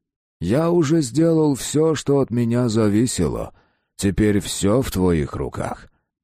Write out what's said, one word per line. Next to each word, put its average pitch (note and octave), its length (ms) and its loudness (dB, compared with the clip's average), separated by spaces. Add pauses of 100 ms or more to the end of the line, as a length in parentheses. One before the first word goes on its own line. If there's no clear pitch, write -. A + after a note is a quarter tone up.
(400)
«Я C#3+ 320 0
уже E3 300 2
сделал D#3 520 2
все, D#3 400 0
что C#3+ 260 0
от B2+ 120 -2
меня A#2+ 360 0
зависело. G#2 840 0 (420)
Теперь G2+ 440 2
все G2+ 420 0
в - 80 -4
твоих F2 460 0
руках. - 520 -8 (360)